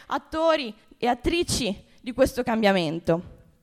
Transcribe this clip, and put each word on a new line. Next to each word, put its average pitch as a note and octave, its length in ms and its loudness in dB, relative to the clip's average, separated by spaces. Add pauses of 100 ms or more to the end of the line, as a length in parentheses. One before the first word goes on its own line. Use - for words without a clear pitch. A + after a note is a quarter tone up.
attori D#4 680 -2 (220)
e A3+ 100 -4
attrici B3+ 680 -2 (260)
di B3 120 -10
questo B3+ 300 2
cambiamento. F3+ 960 0 (220)